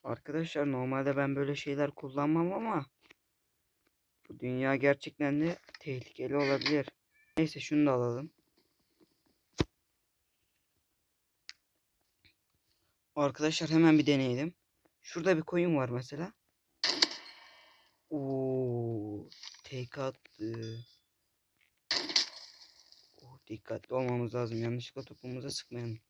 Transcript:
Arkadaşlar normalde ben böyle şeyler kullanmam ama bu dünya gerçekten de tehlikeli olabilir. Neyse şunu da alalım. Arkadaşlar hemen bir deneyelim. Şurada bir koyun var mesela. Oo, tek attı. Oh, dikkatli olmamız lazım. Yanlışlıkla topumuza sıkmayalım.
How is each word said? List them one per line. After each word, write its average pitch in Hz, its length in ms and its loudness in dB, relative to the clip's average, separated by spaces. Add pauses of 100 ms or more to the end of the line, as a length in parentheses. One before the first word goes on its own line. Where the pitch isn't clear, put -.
Arkadaşlar 147 680 -2
normalde 131 460 0
ben 139 180 0
böyle 139 200 0
şeyler 143 360 -2
kullanmam 151 600 0
ama 208 320 -2 (1400)
bu - 100 -16
dünya 127 360 0
gerçekten 143 680 2
de 170 160 0 (220)
tehlikeli 127 560 -6
olabilir. 139 540 2 (480)
Neyse 156 220 2
şunu 147 260 4
da 139 60 6
alalım. 123 400 0 (4000)
Arkadaşlar 147 540 0
hemen 160 300 8
bir 147 60 4
deneyelim. 135 480 2 (480)
Şurada 175 360 2
bir 160 40 0
koyun 175 360 2
var 127 120 2
mesela. 139 440 -8 (1800)
Oo, 127 1200 -2 (340)
tek 127 340 -10
attı. 113 840 -8 (2500)
Oh, 123 260 -20
dikkatli - 480 -8
olmamız 123 400 -2
lazım. 117 280 -2
Yanlışlıkla 123 400 -6
topumuza 127 460 -10
sıkmayalım. 120 500 -10 (100)